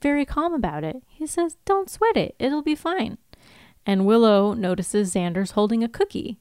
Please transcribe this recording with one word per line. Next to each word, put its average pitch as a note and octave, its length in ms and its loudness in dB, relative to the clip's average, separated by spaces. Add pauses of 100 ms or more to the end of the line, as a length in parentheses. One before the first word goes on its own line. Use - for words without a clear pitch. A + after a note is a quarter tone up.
very C#4+ 220 2
calm E4+ 300 -2
about D#3 300 -4
it. G3+ 240 -6
He - 180 -10
says, E4+ 400 -2
"Don't G4 240 0
sweat A4 260 0
it. - 220 -2
It'll C#4+ 240 -2
be D4+ 140 -2
fine." D#4 420 -4 (680)
And F#3+ 180 2
Willow G#3 480 6
notices F#3 600 -2
Xander's F3+ 360 -2
holding G#3+ 320 2
a A#3+ 60 -2
cookie. - 520 -4